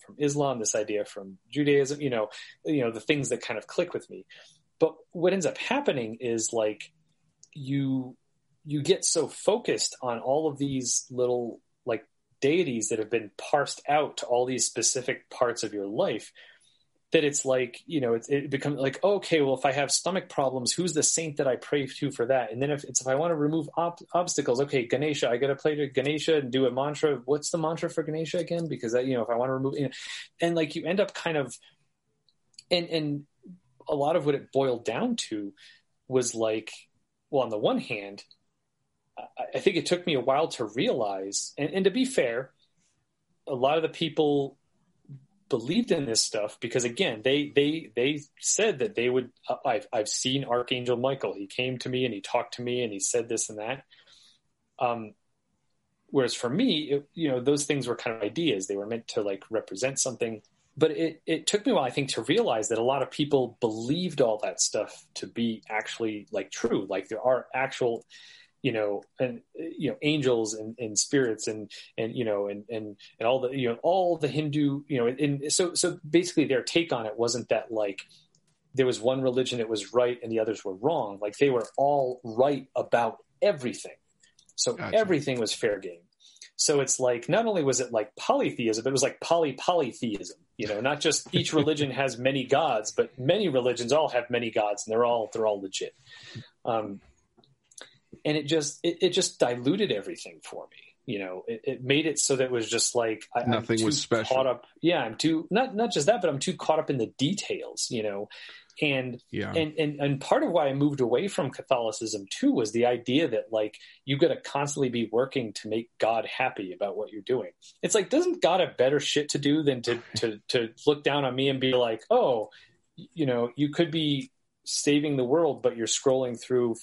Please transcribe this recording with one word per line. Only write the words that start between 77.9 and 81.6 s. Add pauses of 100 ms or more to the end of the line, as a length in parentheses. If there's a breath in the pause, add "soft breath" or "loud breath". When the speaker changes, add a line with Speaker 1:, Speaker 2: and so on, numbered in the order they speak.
Speaker 1:
there
was
one
religion
that
was
right
and
the
others
were
wrong.
Like,
they
were (120)